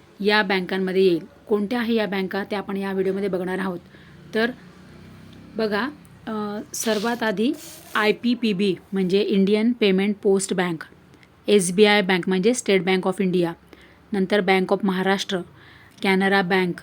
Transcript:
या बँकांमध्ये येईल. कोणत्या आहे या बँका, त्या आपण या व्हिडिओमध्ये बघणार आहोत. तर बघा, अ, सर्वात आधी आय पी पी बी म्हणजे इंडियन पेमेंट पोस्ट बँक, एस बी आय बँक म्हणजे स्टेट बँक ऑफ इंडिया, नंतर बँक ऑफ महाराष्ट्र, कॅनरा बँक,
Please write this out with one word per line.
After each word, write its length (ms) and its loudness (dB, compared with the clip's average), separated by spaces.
या 220 4
बँकांमध्ये 600 0
येईल. 220 4
कोणत्या 320 -2
आहे 140 0
या 120 2
बँका, 380 -4
त्या 140 -6
आपण 180 -6
या 160 -4
व्हिडिओमध्ये 360 -2
बघणार 300 -4
आहोत. 200 -6
तर 160 0
बघा, 320 -2
अ, 60 -8
सर्वात 480 -2
आधी 300 0
आय 180 2
पी 220 -2
पी 180 0
बी 220 0
म्हणजे 300 2
इंडियन 500 2
पेमेंट 500 2
पोस्ट 320 0
बँक, 300 -2
एस 240 4
बी 120 4
आय 180 6
बँक 260 0
म्हणजे 260 2
स्टेट 300 0
बँक 220 0
ऑफ 140 0
इंडिया, 320 0
नंतर 280 0
बँक 320 0
ऑफ 120 0
महाराष्ट्र, 540 -2
कॅनरा 400 2
बँक, 400 -2